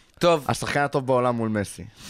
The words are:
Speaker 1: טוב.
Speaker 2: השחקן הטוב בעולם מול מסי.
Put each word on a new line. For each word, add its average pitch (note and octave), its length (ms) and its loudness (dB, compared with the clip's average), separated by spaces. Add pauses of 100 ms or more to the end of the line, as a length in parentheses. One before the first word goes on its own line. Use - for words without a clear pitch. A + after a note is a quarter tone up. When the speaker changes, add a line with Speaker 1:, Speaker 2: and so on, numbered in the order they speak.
(180)
Speaker 1:
טוב. E3 300 2
Speaker 2:
השחקן A#2+ 320 0
הטוב C#3 260 -2
בעולם B2 300 2
מול A2+ 120 -2
מסי. G#2 360 -4 (260)